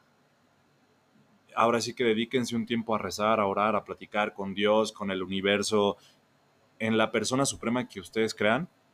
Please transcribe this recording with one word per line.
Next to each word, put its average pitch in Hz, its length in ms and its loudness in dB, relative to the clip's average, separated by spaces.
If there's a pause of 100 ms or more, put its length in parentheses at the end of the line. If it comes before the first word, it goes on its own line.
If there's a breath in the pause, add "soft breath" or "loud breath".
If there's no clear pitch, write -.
(1500)
Ahora 117 260 2
sí 113 140 -6
que 127 100 -2
dedíquense 117 520 0
un 113 80 -2
tiempo 113 300 -2
a 104 40 0
rezar, 104 420 0
a 101 60 2
orar, 101 300 2
a 98 80 -2
platicar 104 480 -4
con 98 220 -8
Dios, 104 380 2
con 98 180 -8
el 95 120 -4
universo, 98 760 0 (800 soft breath)
en 113 180 -2
la 110 140 2
persona 127 340 0
suprema 120 440 -4
que 101 120 -14
ustedes 110 340 -4
crean. 117 340 0 (260)